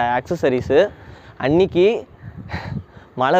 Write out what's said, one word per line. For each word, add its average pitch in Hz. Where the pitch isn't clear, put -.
accessories. 135
அன்னைக்கு 175
மழை 143